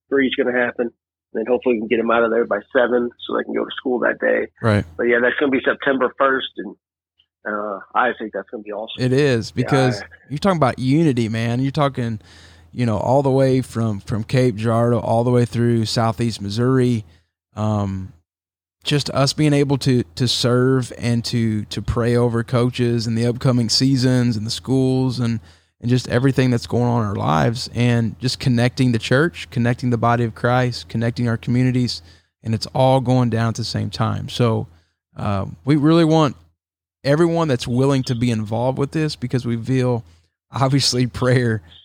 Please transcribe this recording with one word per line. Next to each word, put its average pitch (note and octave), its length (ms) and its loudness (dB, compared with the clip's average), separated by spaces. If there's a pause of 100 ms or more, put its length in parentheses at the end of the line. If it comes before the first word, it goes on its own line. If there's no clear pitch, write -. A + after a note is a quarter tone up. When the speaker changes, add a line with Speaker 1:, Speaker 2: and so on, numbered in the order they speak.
Speaker 1:
three C#3 180 2
is - 80 -4
gonna B2+ 220 0
happen. A#2+ 300 -2 (460)
And - 0 -
then A2 140 -4
hopefully B2 280 2
we A2 60 -2
can A2+ 60 -8
get A#2 100 0
them A2+ 140 0
out A#2 120 2
of A2+ 80 0
there A#2 140 2
by G#2 140 -2 (160)
seven A#2+ 340 2 (180)
so A#2 100 -4
they A#2 60 -2
can A2+ 100 -10
go A#2 120 -2
to A2+ 120 -12
school B2 220 -2
that A2 200 0
day. A2+ 280 0 (140)
Speaker 2:
Right. G#2+ 240 2 (120)
Speaker 1:
But - 60 -2
yeah, A#2+ 180 4
that's B2 180 2
gonna C#3+ 120 0
be - 140 0
September C3+ 520 0
first. C3 400 0
And, F#2+ 180 -10 (720)
uh, G#2 300 -6 (160)
I A#2 240 2
think G#2+ 160 -10
that's G2 160 -8
gonna A2 140 -12
be G#2 80 -12
awesome. A2 320 -8
Speaker 2:
It B2+ 100 0
is, C3 420 0
Speaker 1:
Yeah, C3 80 0
Speaker 2:
because B2+ 380 0
Speaker 1:
I - 40 -14 (260)
Speaker 2:
you're C#3+ 80 -6
talking F#3+ 180 0
about C3 220 0
unity, B2+ 500 2
man. A#2 300 -2
You're C3+ 120 -2
talking, C3 480 -2 (520)
you B2 140 -2
know, G#2+ 120 0
all B2+ 260 2
the C3 80 2
way C3 300 2
from, A2+ 400 -4
from A2 240 -6
Cape B2+ 300 0
Girardeau A#2 440 0
all A2+ 240 0
the B2 80 0
way A#2+ 140 4
through A#2 400 0
Southeast A2+ 560 -2
Missouri. A#2+ 640 0 (500)
Um, G2+ 560 -2 (720)
just - 280 -2
us C#3 220 0
being D3+ 200 2
able C#3+ 260 2
to, B2 240 2 (120)
to B2+ 120 0
serve B2 720 2
and A#2 280 -2
to, A2+ 400 -2
to - 160 -8
pray A#2+ 340 0
over A#2+ 280 2
coaches A#2+ 640 0
and A2+ 100 -2
the A#2 80 0
upcoming B2 440 2
seasons B2+ 680 2
and G#2 80 -6
the A2+ 60 -6
schools C3 680 0
and, A#2 200 -2 (420)
and A#2+ 80 -2
just B2 200 2
everything B2+ 420 2
that's A#2 160 -2
going A#2+ 160 0
on A#2+ 180 0
in G#2+ 60 -2
our G2+ 80 -4
lives, B2 580 0
and A#2+ 460 0
just - 200 -4
connecting B2 520 2
the A2+ 80 2
church, D3 500 0
connecting B2 400 -2
the A#2+ 80 0
body A#2+ 260 2
of A2+ 120 -4
Christ, B2 520 0
connecting A#2 400 -2
our A#2 100 -2
communities, B2 640 0 (420)
and A2+ 100 -4
it's G#2+ 140 -4
all C3 340 2
going B2 280 2
down A2+ 200 0
at G#2+ 60 -4
the A#2 80 -6
same G#2+ 260 -4
time. G#2 400 -4
So, A2+ 380 0 (500)
uh, G2+ 280 -4 (200)
we C#3+ 100 2
really D#3+ 300 4
want D#3 300 2 (680)
everyone E3 440 2
that's C3 200 -2
willing C3 360 2
to B2+ 120 -4
be A#2+ 160 0
involved A2+ 460 -2
with C#3 140 -4
this, D#3 240 -4
because B2 300 -4
we A#2 120 -2
feel, B2 460 -2 (480)
obviously, B2+ 560 0
prayer B2 540 0 (240)